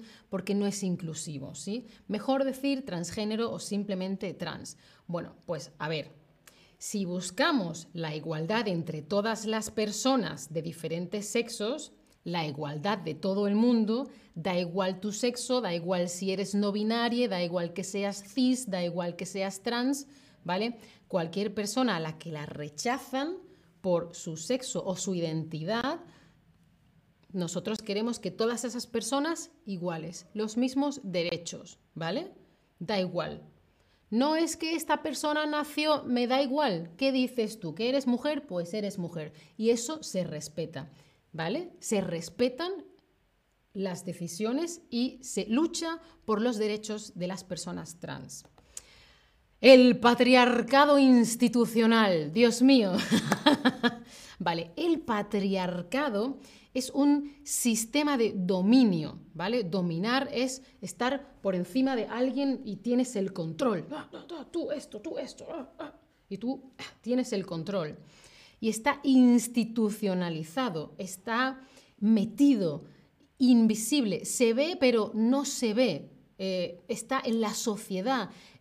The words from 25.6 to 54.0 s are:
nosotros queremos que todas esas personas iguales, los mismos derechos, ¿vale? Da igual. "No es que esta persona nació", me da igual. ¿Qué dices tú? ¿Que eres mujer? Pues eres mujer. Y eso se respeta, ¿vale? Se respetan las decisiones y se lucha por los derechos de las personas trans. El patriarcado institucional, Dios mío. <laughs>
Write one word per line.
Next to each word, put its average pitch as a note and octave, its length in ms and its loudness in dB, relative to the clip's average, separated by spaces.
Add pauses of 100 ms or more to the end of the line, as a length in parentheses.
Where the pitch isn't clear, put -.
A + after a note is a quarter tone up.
nosotros F#3+ 480 -4
queremos A3 400 -4
que F3+ 120 -6
todas A3+ 320 -2
esas A#3+ 240 -8
personas C#4 640 -4 (140)
iguales, E3+ 680 -8
los G#3+ 240 -6
mismos C4+ 460 0
derechos, E3+ 760 -4 (140)
¿vale? F#3+ 380 -6 (480)
Da G3 200 -2
igual. D#3 440 -4 (640)
"No C#4 260 2
es D#4+ 200 0
que D#4+ 200 -4
esta D#4 280 -2
persona D4+ 420 -2
nació", D4+ 580 0
me A#3+ 240 0
da C4 140 2
igual. A#3+ 560 0
¿Qué C4+ 140 2
dices B3 480 0
tú? D#3+ 160 -8
¿Que A3+ 140 -2
eres C4 180 0
mujer? C#4 400 0
Pues F3 260 -4
eres G#3 240 -4
mujer. E3 360 -8 (240)
Y A3 140 4
eso D#4 300 -2
se F#3 220 -4
respeta, D3+ 680 -8 (420)
¿vale? G3 460 -6
Se G3+ 220 -2
respetan B3 680 -2 (1040)
las F#3+ 320 -6
decisiones G#3+ 840 -4
y B3 320 -2
se - 260 -6
lucha E4 520 0 (240)
por G#3+ 180 0
los A#3+ 160 0
derechos G#3+ 600 -4
de F3 100 -4
las F3+ 160 -8
personas F3 560 -10
trans. C#3 460 -12 (1160)
El B3 380 10
patriarcado B3 1000 6
institucional, A3+ 1300 6
Dios A#3 300 4
mío. B3 360 8
<laughs> - 1400 0